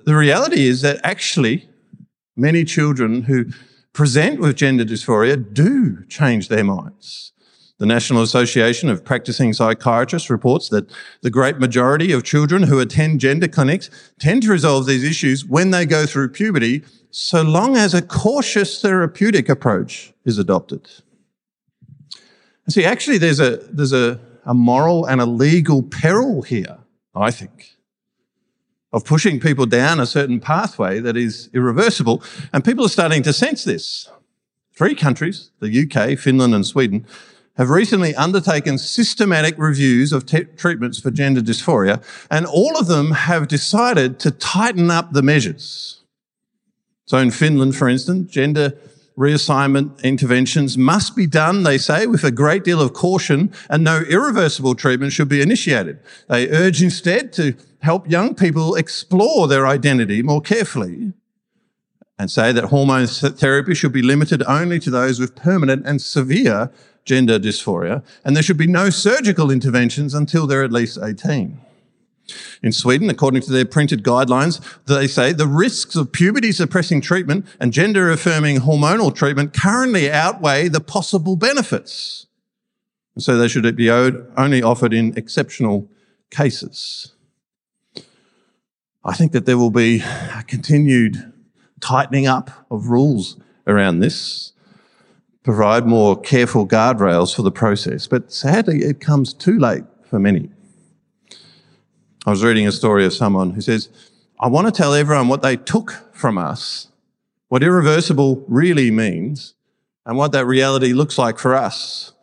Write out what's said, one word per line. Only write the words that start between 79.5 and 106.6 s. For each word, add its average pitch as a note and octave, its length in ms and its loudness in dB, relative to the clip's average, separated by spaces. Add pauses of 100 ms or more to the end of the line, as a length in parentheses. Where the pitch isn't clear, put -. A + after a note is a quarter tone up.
currently G3+ 600 0
outweigh D#3 560 0
the D#3+ 120 0
possible F#3 560 -2
benefits. - 920 -4 (880)
And - 80 -12
so B2+ 120 2
they A#2 120 2
should A2+ 280 0
be A#2 140 2
owed, B2+ 480 0
only C3+ 240 2
offered A#2 320 0
in A2+ 240 -2
exceptional A2 720 -4 (400)
cases. - 840 -6 (1900)
I - 100 -6
think D#3+ 180 2
that B2 160 -2
there B2+ 100 2
will A#2+ 140 2
be A#2 300 2
a - 460 -10
continued C3 840 0 (480)
tightening C3+ 460 0
up - 240 -2 (180)
of A2+ 180 -8
rules A#2+ 500 0 (280)
around G2 340 2
this, - 540 -4 (920)
provide A2 420 2
more G#2+ 300 4
careful A#2 500 0
guardrails G2+ 720 2
for G#2+ 60 -4
the F#2+ 100 0
process. - 560 -2
But - 240 -4
sadly, E3+ 520 0
it C#3+ 180 -4
comes C#3+ 320 0
too G3+ 260 0
late A2+ 240 0 (220)
for A2+ 140 -4
many. G2 320 0 (1700)
I G#2+ 60 -2
was G2+ 140 0
reading A2 240 2
a G2+ 40 2
story G2+ 320 2
of F2+ 100 2
someone F#2+ 360 0
who G2 120 -8
says, A2 280 -4 (500)
"I B2 80 -2
want D#3 200 2
to G#3+ 40 2
tell D3 220 2
everyone D3 340 2
what C3+ 140 0
they C3 160 0
took - 380 -4 (180)
from A2 240 -2
us, - 520 -8 (580)